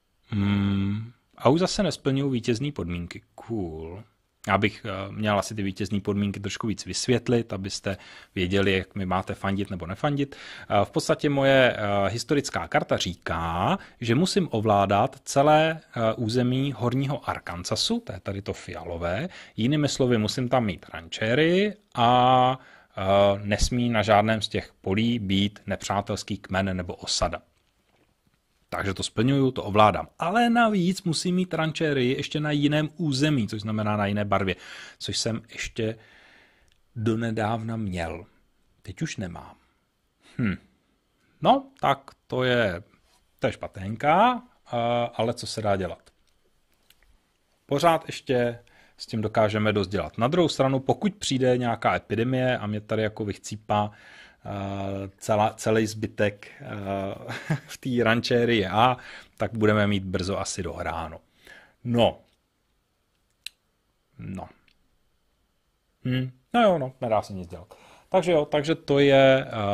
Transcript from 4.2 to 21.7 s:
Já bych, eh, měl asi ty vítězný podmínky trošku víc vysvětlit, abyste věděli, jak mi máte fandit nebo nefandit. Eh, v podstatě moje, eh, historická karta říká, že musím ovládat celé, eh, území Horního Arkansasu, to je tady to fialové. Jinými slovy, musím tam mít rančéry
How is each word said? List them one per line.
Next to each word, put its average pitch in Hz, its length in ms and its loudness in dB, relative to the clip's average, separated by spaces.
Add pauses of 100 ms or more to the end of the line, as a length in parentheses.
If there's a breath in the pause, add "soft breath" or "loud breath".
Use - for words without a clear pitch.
Já 98 100 4
bych, 104 280 0
eh, 98 260 -8
měl 107 280 0
asi 107 160 -4
ty 104 80 -4
vítězný 98 380 -2
podmínky 101 380 -2
trošku 101 280 -6
víc 98 180 -4
vysvětlit, 117 680 0
abyste 98 440 -8 (380 loud breath)
věděli, 98 360 2
jak 95 240 0
mi 98 100 -4
máte 92 280 -2
fandit 98 360 -4
nebo 85 180 -8
nefandit. 139 480 -4
Eh, - 500 -2
v - 60 -14
podstatě 156 380 0
moje, 135 480 4
eh, 101 320 0
historická 117 580 -2
karta 139 300 0
říká, 87 840 -2 (220 loud breath)
že 117 140 2
musím 175 360 2
ovládat 104 720 2
celé, 156 560 4 (160)
eh, 113 180 0
území 127 640 0
Horního 131 520 -2
Arkansasu, 92 680 -4
to - 140 -14
je 95 60 -10
tady 98 220 -8
to 98 120 -6
fialové. 85 760 -6 (280 loud breath)
Jinými 143 300 2
slovy, 123 300 2
musím 113 320 -2
tam 127 160 2
mít 95 280 -6
rančéry 151 800 0 (220)